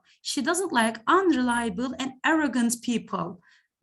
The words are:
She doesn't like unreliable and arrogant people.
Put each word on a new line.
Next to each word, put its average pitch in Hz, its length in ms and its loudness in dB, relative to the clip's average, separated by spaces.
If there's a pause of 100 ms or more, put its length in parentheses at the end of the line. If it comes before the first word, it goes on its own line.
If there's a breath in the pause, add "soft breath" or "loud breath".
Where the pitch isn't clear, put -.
(220 soft breath)
She - 240 -4
doesn't 349 280 -2
like 320 280 2 (100)
unreliable 254 920 0
and 262 80 -4 (120)
arrogant 254 600 2
people. 180 560 -4 (420 soft breath)